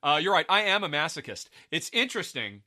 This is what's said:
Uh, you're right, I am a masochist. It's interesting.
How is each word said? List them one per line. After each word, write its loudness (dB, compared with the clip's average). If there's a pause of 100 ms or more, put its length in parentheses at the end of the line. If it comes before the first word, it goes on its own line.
Uh, 4
you're 2
right, 4
I 4
am 2
a -4
masochist. -4 (240)
It's -4
interesting. -4